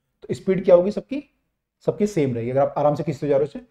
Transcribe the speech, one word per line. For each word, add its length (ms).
तो 120
speed 320
क्या 100
होगी 160
सबकी? 320
सबकी 200
same 260
रहेगी। 180
अगर 100
आप 160
आराम 180
से 80
खींचते 240
जा 100
रहे 80
हो 40
इसे, 100